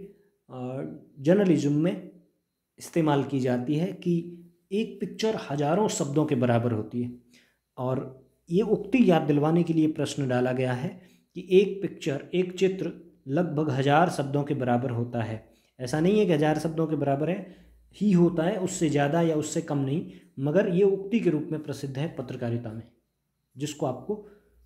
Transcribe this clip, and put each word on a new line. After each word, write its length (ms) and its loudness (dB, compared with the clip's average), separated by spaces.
अ, 300 -8
जर्नलिज्म 540 4
में 380 -2
इस्तेमाल 440 2
की 160 -2
जाती 360 0
है 180 -2
कि 500 -4
एक 280 -4
पिक्चर 400 -4
हजारों 360 2
शब्दों 380 0
के 100 0
बराबर 360 2
होती 300 -4
है, 100 -6
और 460 -6
ये 100 2
उक्ति 500 4
याद 100 6
दिलवाने 420 4
के 100 0
लिए 140 4
प्रश्न 400 -2
डाला 240 2
गया 220 0
है 280 -6
कि 160 -12
एक 300 4
पिक्चर, 520 -6
एक 260 -2
चित्र 340 0
लगभग 420 0
हज़ार 400 4
शब्दों 340 -2
के 100 -4
बराबर 360 0
होता 340 -4
है। 260 -8
ऐसा 200 -2
नहीं 200 4
है 60 4
कि 80 2
हज़ार 260 2
शब्दों 280 -2
के 80 -4
बराबर 340 0
है, 340 -8
ही 100 2
होता 320 4
है, 140 0
उससे 320 -2
ज़्यादा 320 2
या 140 2
उससे 260 -2
कम 160 -2
नहीं, 340 -2
मगर 300 2
ये 140 2
उक्ति 360 2
के 100 0
रूप 220 0
में 120 -6
प्रसिद्ध 340 -8
है 180 -4
पत्रकारिता 560 -6
में, 120 -12
जिसको 280 -6
आपको, 300 -4